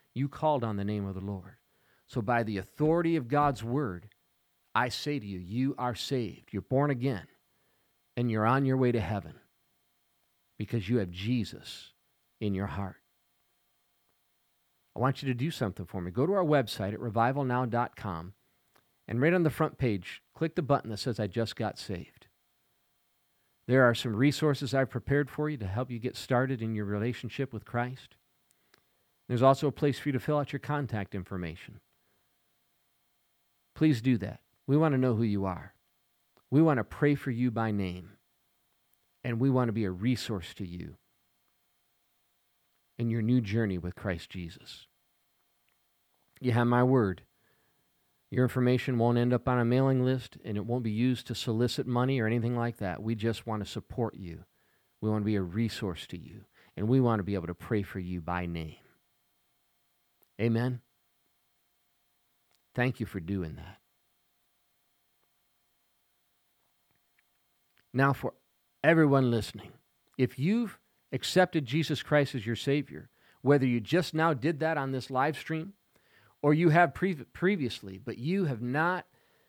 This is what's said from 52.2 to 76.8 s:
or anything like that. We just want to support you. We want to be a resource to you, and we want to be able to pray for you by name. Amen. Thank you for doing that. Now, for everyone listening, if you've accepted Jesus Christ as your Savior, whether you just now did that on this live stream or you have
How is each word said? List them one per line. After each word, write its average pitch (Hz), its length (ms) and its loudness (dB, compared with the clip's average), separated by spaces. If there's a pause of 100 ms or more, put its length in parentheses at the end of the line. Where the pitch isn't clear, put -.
or 110 60 2
anything 117 280 0
like 117 220 -2
that. 92 260 -4
We 113 120 -2
just 110 320 -2
want 107 180 -4
to - 40 -10
support - 480 -6
you. 85 280 -14 (560)
We 110 80 -2
want 107 140 0
to 101 40 0
be 107 100 2
a 98 60 2
resource 95 680 -4
to 90 100 -12
you, 85 260 -18 (320)
and 104 120 0
we 131 120 6
want 117 200 4
to 92 40 -2
be 101 80 -4
able 90 140 -2
to 87 80 -6
pray - 280 -2
for - 180 -8
you 90 200 -6
by 87 240 -4
name. 82 400 -8 (1500)
Amen. 117 440 0 (1900)
Thank 123 260 0
you 107 60 -4
for 98 120 -8
doing 85 360 -4
that. 80 260 -16 (4000)
Now, 139 180 4
for - 220 -6 (500)
everyone 143 460 6
listening, 110 420 -4 (460)
if 127 200 0
you've 202 400 0 (340)
accepted 170 520 2
Jesus 147 380 -2
Christ 143 320 2
as 117 100 -6
your 113 120 -2
Savior, 139 520 -4 (320)
whether 135 240 6
you 120 160 2
just 160 320 0
now 160 220 2
did 139 260 0
that 160 160 0
on 135 160 -4
this 127 160 -6
live 135 300 0
stream 160 340 -6 (680)
or 151 140 6
you 165 140 6
have 160 260 6